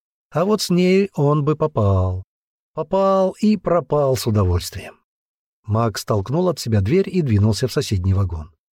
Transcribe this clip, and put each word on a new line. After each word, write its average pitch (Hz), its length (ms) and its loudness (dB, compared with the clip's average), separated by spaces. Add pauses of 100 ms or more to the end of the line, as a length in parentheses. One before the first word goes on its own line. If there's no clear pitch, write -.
(300)
А 156 160 -2
вот 208 160 0
с - 80 -4
ней 185 440 2
он 147 300 2
бы 151 100 0
попал. 95 720 0 (480)
Попал 190 680 0
и 214 180 2
пропал 147 580 0
с - 100 -4
удовольствием. 92 760 -2 (640)
Макс 110 400 -2
толкнул 127 440 -2
от 165 100 -4
себя 110 220 0
дверь 175 300 0
и 180 120 0
двинулся 110 460 2
в - 40 -14
соседний 95 420 -2
вагон. 87 400 -4 (200)